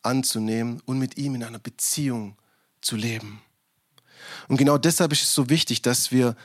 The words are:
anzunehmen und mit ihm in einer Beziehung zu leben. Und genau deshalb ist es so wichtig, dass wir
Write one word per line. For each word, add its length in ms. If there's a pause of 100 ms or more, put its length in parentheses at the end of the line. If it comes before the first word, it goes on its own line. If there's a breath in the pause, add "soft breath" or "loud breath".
anzunehmen 840
und 120
mit 200
ihm 160
in 100
einer 140
Beziehung 800 (440)
zu 160
leben. 460 (1040 loud breath)
Und 80
genau 220
deshalb 340
ist 100
es 120
so 140
wichtig, 340
dass 280
wir 340